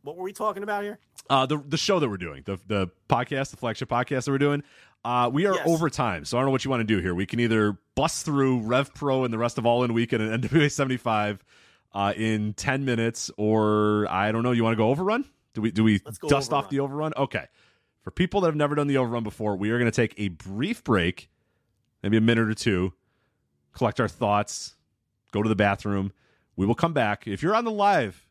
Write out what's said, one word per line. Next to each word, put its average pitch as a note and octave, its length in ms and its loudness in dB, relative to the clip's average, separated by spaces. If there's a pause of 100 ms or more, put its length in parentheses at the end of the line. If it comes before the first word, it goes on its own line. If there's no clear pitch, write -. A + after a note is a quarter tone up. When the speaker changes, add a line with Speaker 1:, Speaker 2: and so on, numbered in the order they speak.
Speaker 1:
what D3+ 160 -12
were F3+ 60 -10
we G3 100 -6
talking G#3 300 -4
about G#3 200 -4
here? G#3 160 -10 (300)
Speaker 2:
Uh, C3 160 4
the, D3 120 -2
the C#3+ 200 -6
show F#3 220 0
that C#3 100 0
we're G2+ 80 -6
doing, D2+ 280 -10
the, G2 220 -6
the G2+ 200 0 (220)
podcast, C3+ 420 -2
the - 60 -20
flagship A#2+ 320 -6
podcast B2 360 -2
that C#3 60 -2
we're C#3 60 2
doing. C#3+ 260 2 (420)
Uh, B2 260 2
we D#3 140 0
are G3 100 2
Speaker 1:
Yes. D3 120 0
Speaker 2:
over E3 220 2
time, F#2+ 360 -2
so A#2 120 -2
I B2 40 2
don't C3+ 60 2
know C3+ 40 2
what B2+ 140 -2
you C3 60 -2
wanna A#2+ 120 0
do G#2+ 160 2
here. F2 160 -2
We F#2+ 100 0
can A#2 140 -4
either A2 380 2 (180)
bust D3 300 0
through C3+ 340 2
Rev B2 340 -2
Pro C3 300 0
and A#2 100 -2
the A2 40 -4
rest A#2 200 -2
of A#2 80 -2
All A#2+ 200 4
In A#2+ 80 -2
Weekend A#2 280 0
and A2 120 -2
N A#2+ 80 -2
W D3 220 2
A D3 60 2
seventy-five, A2+ 760 -2 (500)
uh, G2+ 240 0
in G#2+ 360 -2
ten C3+ 300 -2
minutes, A#2 540 -2
or, G#2+ 720 2
I G2+ 240 0
don't A2+ 100 -2
know, B2 80 0
you A#2 120 2
wanna A2+ 120 2
go A2 140 2
overrun? F#3+ 340 0 (300)
Do A2 80 -6
we, A2+ 100 0
do A2 140 2
we G#2+ 180 6
Speaker 1:
Let's - 140 -14
go D#3 100 -10
Speaker 2:
dust C3+ 240 2
off C#3 140 0
Speaker 1:
overrun. - 60 -20
Speaker 2:
the C#3 100 0
overrun? C#3+ 340 -4
Okay. B2+ 300 -4 (560)
For - 100 -14
people F#3+ 300 0
that F3 60 4
have D3+ 100 0
never D3 180 0
done C#3+ 120 0
the C#3 100 2
overrun A#2+ 260 0
before, G#2+ 320 -4
we G2+ 160 -2
are A#2+ 80 2
gonna A#2+ 120 2
take A2+ 260 0
a G2+ 120 -2
brief G2+ 540 -6
break, F#2 460 0 (720)
maybe G#2 140 2
a A2 40 4
minute A2+ 280 4
or A2 40 -2
two, F#2+ 380 0 (840)
collect A2+ 280 -2
our G#2+ 80 0
thoughts, - 680 -2 (560)
go G#2 120 0
to A2 60 2
the A2 60 2
bathroom. G2+ 560 0 (460)
We F#2 80 2
will A2+ 100 2
come E3 160 0
back. A2 340 0
If G2+ 160 -6
you're F#3 140 0
on A#3 80 0
the A#3 80 -4
live G3 600 0